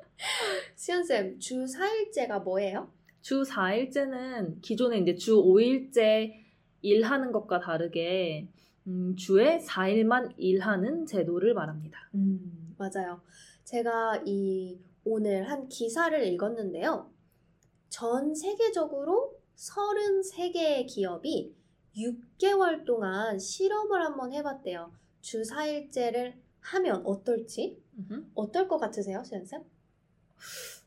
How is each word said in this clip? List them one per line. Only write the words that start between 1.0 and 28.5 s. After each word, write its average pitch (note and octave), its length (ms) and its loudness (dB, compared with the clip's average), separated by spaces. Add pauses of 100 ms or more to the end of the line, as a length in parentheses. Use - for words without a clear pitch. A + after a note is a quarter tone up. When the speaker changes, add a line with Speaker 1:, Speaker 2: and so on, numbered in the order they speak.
Speaker 1:
주 B3+ 280 -4
사일째가 D#4 720 -2
뭐예요? G3 500 -2 (300)
Speaker 2:
주 C4+ 240 0
사일째는 B3+ 1160 -2
기존에 A#3 360 0
이제 F3 160 4
주 G#3+ 260 6
오일째 A3 920 6 (480)
일하는 A3+ 500 4
것과 G3+ 280 0
다르게, E3+ 880 -2 (380)
음, F3+ 300 -2
주에 A3+ 420 6
사일만 A3 800 2
일하는 G3 680 2
제도를 F#3 480 2
말합니다. D#3 440 -6 (160)
Speaker 1:
음, F3+ 640 -2
맞아요. F#3 420 -6 (440)
제가 A3+ 640 0
이, F#3+ 520 -2 (260)
오늘 G#3 460 0
한 C4+ 180 -6
기사를 C#4+ 580 0
읽었는데요. G3 840 -2 (800)
전 C4 460 -2
세계적으로 F#4 1000 -2 (180)
서른세 G4 960 -2
개의 D4+ 360 0
기업이 F#3+ 680 -4 (440)
육 A#3+ 220 -4 (180)
개월 F#4+ 460 4
동안 G#3 540 0
실험을 G4 640 0
한번 C#4 280 -6
해봤대요. A3+ 600 -8 (280)
주 A3 240 -6
사일째를 B3 920 -4 (260)
하면 D4+ 460 -2
어떨지? A3+ 760 -4 (160)
Speaker 2:
음흠. G#3+ 280 -10 (100)
Speaker 1:
어떨 A3 320 0